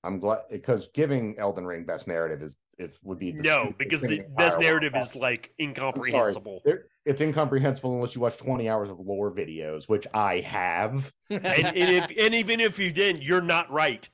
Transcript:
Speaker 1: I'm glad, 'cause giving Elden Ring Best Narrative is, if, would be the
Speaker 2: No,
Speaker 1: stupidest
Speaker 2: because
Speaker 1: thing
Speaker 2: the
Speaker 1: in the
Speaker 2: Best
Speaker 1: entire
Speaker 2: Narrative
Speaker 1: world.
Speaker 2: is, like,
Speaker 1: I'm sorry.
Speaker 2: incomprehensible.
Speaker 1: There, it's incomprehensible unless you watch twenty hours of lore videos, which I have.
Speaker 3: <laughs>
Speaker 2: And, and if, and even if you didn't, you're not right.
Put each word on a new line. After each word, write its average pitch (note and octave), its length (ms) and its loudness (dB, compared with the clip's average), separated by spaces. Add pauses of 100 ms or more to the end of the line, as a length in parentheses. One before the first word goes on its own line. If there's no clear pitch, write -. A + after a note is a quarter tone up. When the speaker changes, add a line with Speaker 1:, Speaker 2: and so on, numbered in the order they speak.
Speaker 1:
I'm F#2 160 -4
glad, G#2 200 0 (220)
'cause A2+ 320 -2
giving C3+ 440 0
Elden G2 280 -2
Ring E2+ 180 -8
Best E2 220 -6
Narrative E2 360 -2
is, D2+ 140 -14 (220)
if, F2 240 -14
would F#2 160 -8
be F2+ 140 -6
the D3 100 -8
Speaker 2:
No, D3+ 220 4
Speaker 1:
stupidest G2+ 140 -6
Speaker 2:
because C#3 240 -2
Speaker 1:
thing - 80 -2
Speaker 2:
the D#3 80 0
Speaker 1:
in - 40 -8
the - 140 -14
Speaker 2:
Best E3+ 220 4
Speaker 1:
entire E3 120 6
Speaker 2:
Narrative D#3 220 2
Speaker 1:
world. C3 120 0
Speaker 2:
is, - 120 -10
like, B2 300 -2 (120)
Speaker 1:
I'm D#3 60 -2
sorry. D3 40 -4
Speaker 2:
incomprehensible. B2 960 0
Speaker 1:
There, F3 200 2 (200)
it's C#3 160 0
incomprehensible C#3 760 2
unless A#2+ 180 -2
you B2 60 -4
watch A#2 160 0
twenty A#2+ 320 -2
hours G#2+ 200 0
of F#2 120 -12
lore G2 320 -2
videos, D#2 560 -8
which G#2 260 2
I G2+ 260 2
have. G#2 800 -2
Speaker 3:
<laughs> - 100 -14
Speaker 2:
And, G3+ 140 -4
and E3 320 2
if, F3+ 400 4
and A3 200 4
even A3+ 240 2
if A3 180 2
you F#3 140 0
didn't, F3+ 300 2
you're E3+ 180 4
not E3+ 300 0
right. C#3+ 440 0